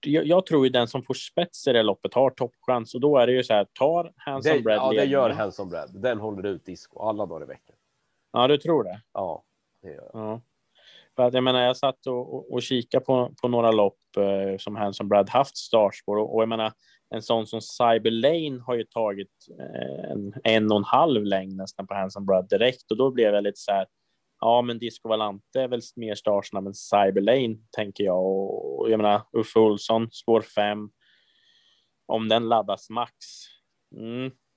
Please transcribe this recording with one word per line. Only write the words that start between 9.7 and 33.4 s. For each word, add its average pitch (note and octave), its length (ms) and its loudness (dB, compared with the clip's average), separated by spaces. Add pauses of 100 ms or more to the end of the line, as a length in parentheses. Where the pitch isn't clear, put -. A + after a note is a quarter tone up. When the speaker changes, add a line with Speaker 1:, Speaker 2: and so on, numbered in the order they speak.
Speaker 2:
det F#2+ 60 -18
gör - 240 -18
jag. A2 100 -12
Speaker 1:
Ja. A2 180 -8 (760)
För B2+ 60 2
att B2 120 2
jag B2+ 100 0
menar, B2+ 180 2
jag B2+ 140 2
satt - 300 -4
och, B2+ 280 -6
och, - 180 -14
och B2 100 -2
kikade B2+ 420 -2
på, B2+ 260 0 (120)
på B2+ 60 0
några A#2 220 4
lopp, G#2 280 2 (180)
eh, G2 420 0
som G#2 180 -12
Handsome G2+ 320 -6
Brad G2+ 220 4
haft C3+ 260 0
startspår G#2 600 0
och, G#2+ 180 -2
och A2+ 80 4
jag A2+ 60 0
menar, A2+ 240 -4 (420)
en A2 80 -8
sån A2+ 240 0
som A2+ 140 -8
Cyber A2+ 500 2
Lane C3+ 560 0
har B2 80 -4
ju A2+ 100 -4
tagit, G2+ 600 -6 (140)
eh, C2 500 -10
en, G2+ 240 -8 (100)
en G#2+ 280 4
och G#2 60 4
en G2+ 60 0
halv C3 400 2
längd F#2+ 320 -4
nästan F#2+ 300 -12
på G2+ 80 -10
Handsome G2 320 -8
Brad F#2+ 220 2
direkt. A#2+ 420 0
Och G#2+ 60 -2
då C3 140 2
blev A2 240 4
jag G2+ 100 2
lite G2+ 160 -4
så G2+ 120 -4
här, G2 140 0 (540)
ja, A#2 220 4
men A#2+ 160 -6
Disco A2+ 300 -10
Volante G#2+ 520 -4
är C3 80 -2
väl A#2+ 120 -4 (160)
mer A2 180 -8
startsnabb G2 520 -2
än G2 80 -10
Cyber G2 460 2
Lane, A2+ 360 2 (200)
tänker G#2 280 -6
jag. F#2 200 0
Och, F#2+ 560 -4
och A2+ 100 0
jag A2 60 4
menar, G#2 240 2 (120)
Uffe A2+ 260 0
Olsson, A2 540 2
spår A2+ 280 2
fem. G#2 500 -4 (1160)
Om A2 220 -2
den A2+ 200 2
laddas G#2 420 0
max. A#2 220 -6 (840)